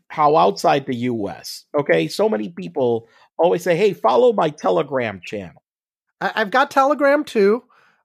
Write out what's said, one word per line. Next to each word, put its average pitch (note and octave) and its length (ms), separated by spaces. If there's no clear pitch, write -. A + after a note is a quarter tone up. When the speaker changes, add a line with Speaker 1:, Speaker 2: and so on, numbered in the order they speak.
Speaker 1:
how D3+ 260
outside E3 500
the C3 100
U A#2 340
S, - 360
okay, D#3+ 320
so G3+ 180
many G#3+ 220
people D3 580
always F3 240
say, F3 140
"Hey, F#3+ 180
follow A#3+ 400
my F#3+ 160
Telegram C#3+ 760
channel." G2 380
Speaker 2:
I, F#3+ 160
I've G#3+ 140
got C4 220
Telegram C#4+ 520
too, G#3+ 420